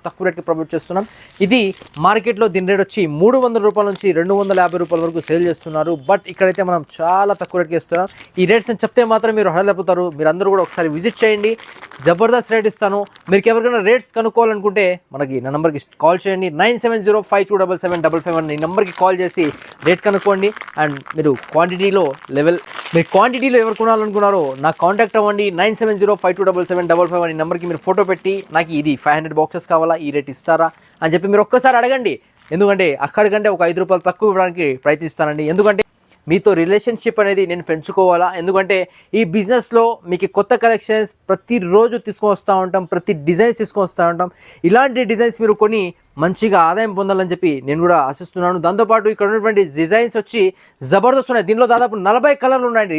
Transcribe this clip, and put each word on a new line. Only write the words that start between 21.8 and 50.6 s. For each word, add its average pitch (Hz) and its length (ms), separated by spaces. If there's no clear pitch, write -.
లెవెల్, 160 220
మీరు 165 200
క్వాంటిటీలో 247 480
ఎవరు 220 180
కొనాలనుకున్నారో 208 640
నాకు 160 200
కాంటాక్ట్ 208 360
అవ్వండి. 208 260
నైన్ 214 200
సెవెన్ 220 220
జీరో 202 200
ఫైవ్ 180 160
టూ 196 120
డబల్ 180 200
సెవెన్ 175 220
డబల్ 175 200
ఫైవ్ 175 140
అనే 160 160
నంబర్కి 175 280
మీరు 165 160
ఫోటో 190 240
పెట్టి 190 240
నాకు 165 140
ఇది 147 140
ఫైవ్ 147 140
హండ్రెడ్ 156 220
బాక్సెస్ 160 320
కావాలా, 165 320
ఈ 143 120
రేట్ 143 180
ఇస్తారా 165 340
అని 160 140
చెప్పి 180 180
మీరు 208 140
ఒక్కసారి 254 340
అడగండి. 247 340
ఎందుకంటే 190 340
అక్కడికంటే 208 480
ఒక 175 40
ఐదు 170 120
రూపాయలు 180 280
తక్కువ 214 200
ఇవ్వడానికి 180 360
ప్రయత్నిస్తానండి. 151 680
ఎందుకంటే 202 300
మీతో 196 280
రిలేషన్‌షిప్ 214 640
అనేది 196 280
నేను 175 160
పెంచుకోవాలా. 175 600
ఎందుకంటే 190 380
ఈ - 20
బిజినెస్లో 233 480
మీకు 180 160
కొత్త 202 260
కలెక్షన్స్ 220 480
ప్రతిరోజు 208 680
తీసుకొని 208 260
వస్తూ 196 200
ఉంటాం, 185 200
ప్రతి 180 200
డిజైన్స్ 214 320
తీసుకొని 202 260
వస్తూ - 240
ఉంటాం. 175 180
ఇలాంటి 247 420
డిజైన్స్ 226 320
మీరు 208 200
కొని 214 180
మంచిగా 190 340
ఆదాయం 214 280
పొందాలని 190 340
చెప్పి 175 200
నేను 151 180
కూడా 175 100
ఆశిస్తున్నాను. 180 560
దాంతోపాటు 214 480
ఇక్కడ 202 160
ఉన్నటువంటి 214 320
డిజైన్స్ 220 420
వచ్చి 220 220